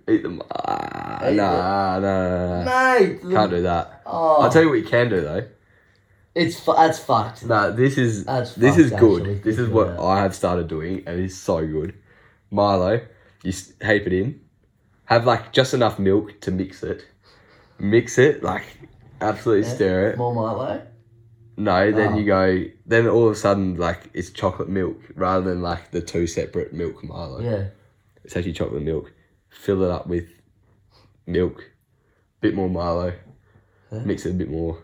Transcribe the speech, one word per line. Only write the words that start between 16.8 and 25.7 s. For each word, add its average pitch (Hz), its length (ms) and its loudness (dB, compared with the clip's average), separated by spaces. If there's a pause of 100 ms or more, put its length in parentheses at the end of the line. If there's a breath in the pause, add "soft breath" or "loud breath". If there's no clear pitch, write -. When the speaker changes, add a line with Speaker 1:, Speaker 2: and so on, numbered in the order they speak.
Speaker 2:
it. - 240 -10 (720 soft breath)
Mix 117 400 2
it, 110 240 4
like, 92 220 -4 (560)
absolutely 104 480 0
Speaker 1:
Yeah. - 80 -6
Speaker 2:
stir 95 340 2
it. - 80 -6
Speaker 1:
More 120 160 -2
Milo? 110 480 -4 (720)
Speaker 2:
No, 101 360 2
then 107 220 2
Speaker 1:
Oh. 107 40 0
Speaker 2:
you 107 80 0
go, 95 380 2 (200)
then 113 220 4
all 113 220 4
of 107 40 0
a 101 40 -4
sudden, 98 400 0
like, 85 360 -4
it's - 180 -8
chocolate - 380 -4
milk 90 280 -4 (180)
rather 92 340 -2
than, 90 140 -4
like, 85 300 -8